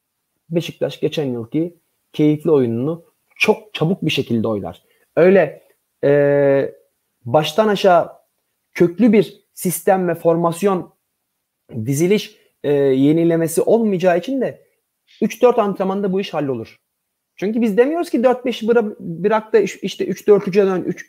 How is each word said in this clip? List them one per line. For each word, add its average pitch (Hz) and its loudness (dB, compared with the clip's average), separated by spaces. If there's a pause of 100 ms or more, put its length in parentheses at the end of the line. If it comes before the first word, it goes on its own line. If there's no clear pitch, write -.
(500)
Beşiktaş 160 -6
geçen 151 -4
yılki 135 -6 (360)
keyifli 151 0
oyununu 135 0 (300)
çok - -2
çabuk 170 -2
bir 156 -2
şekilde 117 -2
oynar. 98 -8 (320)
Öyle, 175 4 (400)
e, 143 2 (540)
baştan 156 0
aşağı 185 2 (600)
köklü 185 2
bir - 0 (100)
sistem 190 -2
ve 165 -4
formasyon, 170 -2 (920)
diziliş, 170 -2 (260)
e, 139 -2
yenilemesi 156 2
olmayacağı 190 0
için 254 -4
de 165 -8 (560)
üç 220 -4
dört 240 4
antrenmanda 196 -4
bu 196 -2
iş 190 -10
hallolur. 131 -6 (560)
Çünkü 220 -4
biz 214 0
demiyoruz 311 0
ki 247 0
dört 254 0
beşi 220 -4
bıra-, 226 0
bırak 208 -4
da 190 4
iş-, 175 -2
işte 190 -8
üç - -6
dört 202 4
üçe 190 2
dön, 185 -2
üç - -8